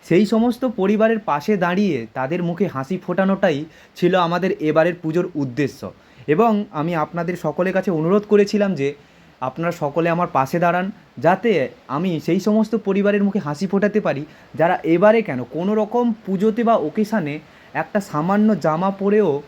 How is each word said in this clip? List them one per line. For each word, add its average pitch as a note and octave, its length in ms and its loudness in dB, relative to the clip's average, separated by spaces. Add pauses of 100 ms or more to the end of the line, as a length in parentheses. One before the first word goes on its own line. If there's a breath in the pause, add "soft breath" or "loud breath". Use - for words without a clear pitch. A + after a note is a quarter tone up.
সেই F#3+ 220 4
সমস্ত A#3 400 0
পরিবারের A3 540 0
পাশে E3+ 380 -2
দাঁড়িয়ে F3 560 0
তাদের D3 300 -4
মুখে E3+ 240 -2
হাসি C3+ 300 -6
ফোটানোটাই F#3 680 0 (300 loud breath)
ছিল F3+ 200 2
আমাদের F3+ 440 0
এবারের D#3+ 420 2
পুজোর E3+ 340 -2
উদ্দেশ্য। C3 560 -4 (360 loud breath)
এবং G#3 440 2
আমি D#3+ 240 -4
আপনাদের E3+ 400 -4
সকলের F3+ 380 -2
কাছে F#3+ 180 0
অনুরোধ E3+ 380 2
করেছিলাম G3+ 460 2
যে C#3 180 -2 (480 soft breath)
আপনারা D#3+ 300 -4
সকলে E3 380 -2
আমার F3 240 0
পাশে C3+ 260 0
দাঁড়ান, F3+ 320 0 (260 soft breath)
যাতে E3+ 520 2 (180)
আমি D#3+ 320 -2
সেই E3+ 200 0
সমস্ত G#3+ 360 0
পরিবারের G3+ 480 0
মুখে G3+ 160 0
হাসি D3 280 -4
ফোটাতে G3+ 320 2
পারি D3+ 260 -2 (300 loud breath)
যারা E3 280 2
এবারে G#3 380 4
কেন C3 220 -6
কোনো F3+ 320 -4
রকম A3+ 380 0 (120)
পুজোতে G#3+ 380 0
বা A3+ 120 4
অকেশানে D#3 640 -2 (340 loud breath)
একটা D#3+ 280 -4
সামান্য G3 580 0
জামা E3+ 320 0
পরেও F#3+ 560 0